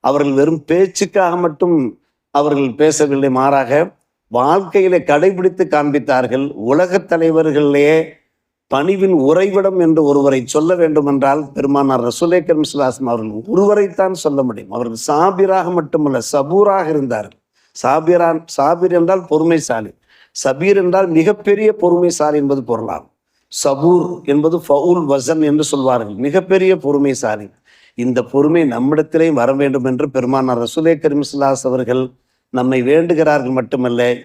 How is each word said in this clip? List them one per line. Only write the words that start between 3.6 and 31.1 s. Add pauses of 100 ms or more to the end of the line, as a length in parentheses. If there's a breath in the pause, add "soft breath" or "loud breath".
வாழ்க்கையிலே
கடைபிடித்து (100)
காண்பித்தார்கள்.
உலகத்
தலைவர்களிலேயே (640)
பணிவின்
உறைவிடம்
என்று
ஒருவரை
சொல்ல
வேண்டுமென்றால்
பெருமானார்
ரசூலே
கரீம்
ஸல்லல்லாஹு
அலைஹி
வஸல்லம்
அவர்கள்
ஒருவரைத்தான்
சொல்ல
முடியும்.
அவர்கள் (100)
சாபிராக
மட்டுமல்ல, (140)
சபூராக
இருந்தார்கள். (440)
சாபிரான், (120)
சாபிர்
என்றால்
பொறுமைசாலி, (500 soft breath)
சபீர்
என்றால்
மிகப்பெரிய
பொறுமைசாலி
என்பது
பொருளாகும். (540)
சபூர்
என்பது
ஃபவுல்
வசன்
என்று
சொல்வார்கள்,
மிகப்பெரிய
பொறுமைசாலி. (440 soft breath)
இந்த
பொறுமை
நம்மிடத்திலே
வர
வேண்டும்
என்று
பெருமானார்
ரசூலே
கரீம்